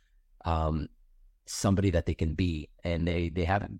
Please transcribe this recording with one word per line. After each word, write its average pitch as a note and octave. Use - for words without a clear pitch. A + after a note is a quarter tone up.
um, D#2+
somebody G2
that E2
they E2+
can D#2+
be, E2
and E2+
they, E2+
they F2
have, G2